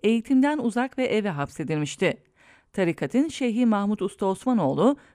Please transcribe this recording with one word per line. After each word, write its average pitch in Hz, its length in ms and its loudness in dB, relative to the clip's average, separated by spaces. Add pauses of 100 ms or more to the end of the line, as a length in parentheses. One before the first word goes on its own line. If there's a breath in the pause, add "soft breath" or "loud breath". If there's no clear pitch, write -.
eğitimden 262 540 2
uzak 240 400 -4
ve 254 80 -2
eve 208 240 -2
hapsedilmişti. 151 960 -4 (500 soft breath)
Tarikatın 185 540 0
Şeyhi 247 380 0
Mahmud 208 340 0
Usta 196 260 -4
Osmanoğlu, 190 720 2 (180 loud breath)